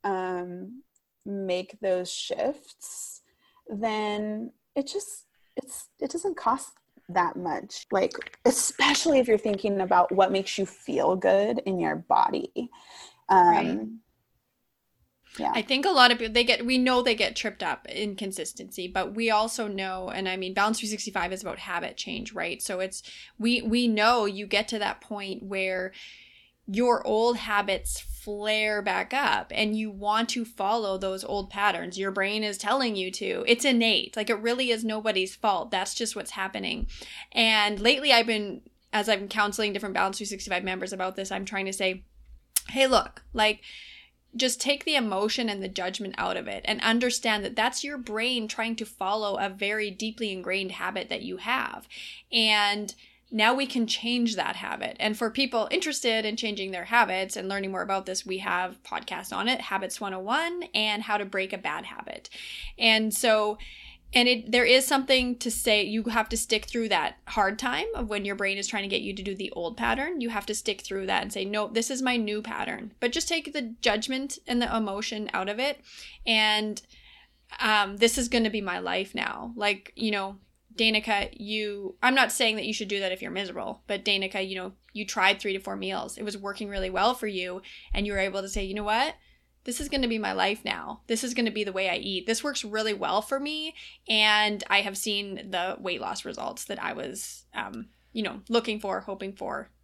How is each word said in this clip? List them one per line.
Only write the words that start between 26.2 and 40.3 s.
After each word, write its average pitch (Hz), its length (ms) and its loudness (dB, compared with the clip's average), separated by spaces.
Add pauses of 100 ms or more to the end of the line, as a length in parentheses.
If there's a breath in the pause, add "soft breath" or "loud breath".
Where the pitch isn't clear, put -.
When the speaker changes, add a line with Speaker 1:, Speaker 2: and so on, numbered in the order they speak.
Speaker 2:
your 233 380 4
old 226 300 4
habits 202 640 0
flare 214 840 0
back 185 320 0
up - 400 2
and 214 220 2
you 214 120 -2
want 208 400 2
to 240 160 -2
follow 202 540 0
those 190 240 -2
old 196 260 -4
patterns. 180 480 0
Your 196 140 0
brain 202 320 0
is 208 160 -2
telling 226 380 2
you 185 160 -2
to. 190 340 -2
It's 240 180 6
innate. 233 520 4
Like, 214 140 -2
it 214 100 2
really 240 320 0
is 226 120 0
nobody's 214 520 0
fault. 185 340 0
That's 190 240 -2
just 226 220 -4
what's - 160 -8
happening. 190 560 -4 (420 loud breath)
And 214 480 4
lately 262 340 4
I've 233 140 8
been, 208 360 -2 (300)
as 214 160 2
I'm 202 200 2
counseling 208 440 0
different 196 220 -6
Balance 190 240 2
three 208 80 -6
sixty-five 196 380 -4